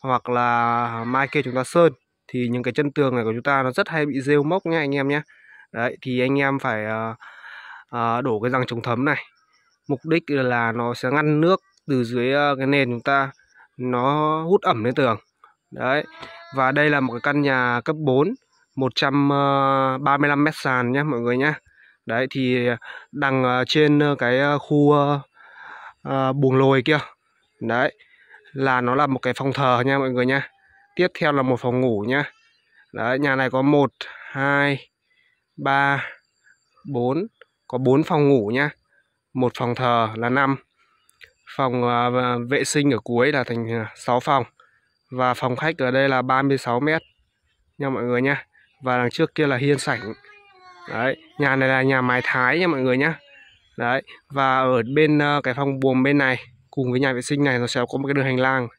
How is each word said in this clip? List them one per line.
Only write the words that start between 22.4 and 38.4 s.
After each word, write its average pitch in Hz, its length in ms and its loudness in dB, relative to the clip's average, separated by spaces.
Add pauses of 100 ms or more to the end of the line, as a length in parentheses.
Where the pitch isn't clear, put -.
đằng, 135 320 0
ờ, 123 240 2
trên, 147 320 4
ờ, 147 160 2
cái, 127 240 0
ờ, 143 180 2
khu, 147 340 2
ờ, 143 280 2 (840)
ờ, 135 300 0
buồng 135 240 2
lồi 135 280 4
kia. 151 120 2 (640)
Đấy. 120 320 0 (600)
Là 135 280 0
nó 123 140 0
là 147 120 2
một 131 140 -2
cái 127 160 -2
phòng 135 160 -2
thờ 123 320 2
nha 139 140 2
mọi 135 100 -2
người 123 160 0
nhá. 135 220 0 (480)
Tiếp 180 120 2 (120)
theo 156 120 2
là 143 100 2
một 127 180 0
phòng 127 220 0
ngủ 113 260 0
nhá. 139 160 0 (720)
Đấy, 117 260 -2
nhà 143 160 0
này 131 140 0
có 131 120 0
một, 143 300 4 (400)
hai, 143 480 0 (800)
ba, 139 480 0 (840)
bốn, 135 360 -2 (400)
có 123 100 -6
bốn 131 260 4
phòng 147 260 2
ngủ 120 240 4